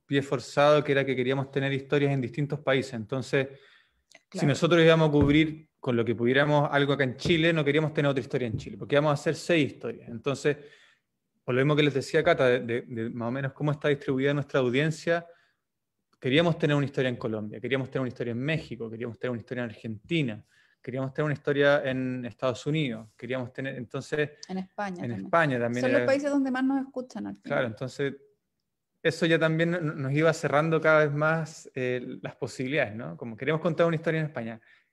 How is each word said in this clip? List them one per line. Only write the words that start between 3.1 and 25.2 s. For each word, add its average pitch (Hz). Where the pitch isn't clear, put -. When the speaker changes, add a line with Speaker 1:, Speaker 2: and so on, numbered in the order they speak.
Speaker 1:
si -
Speaker 2:
Claro. 160
Speaker 1:
nosotros 165
íbamos 160
a 147
cubrir 147
con 123
lo 117
que 113
pudiéramos 143
algo 143
acá 139
en 123
Chile, 165
no 156
queríamos 147
tener 147
otra 135
historia 123
en 107
Chile, -
porque 113
íbamos 147
a 147
hacer 147
seis 151
historias. -
Entonces, 135
por 123
lo 131
mismo 147
que 147
les 147
decía 139
Cata, 156
de, 123
de, 117
de 117
más 117
o 120
menos 135
cómo 151
está 151
distribuida 139
nuestra 143
audiencia, 160
queríamos 156
tener 147
una 143
historia 135
en 120
Colombia, 110
queríamos 127
tener 131
una 127
historia 120
en 117
México, 131
queríamos 113
tener 127
una 117
historia 123
en 113
Argentina, 110
queríamos 131
tener 151
una 147
historia 143
en 131
Estados 120
Unidos, 131
queríamos 127
tener, 135
entonces, 143
Speaker 2:
En 190
España 190
Speaker 1:
en 120
Speaker 2:
también. 190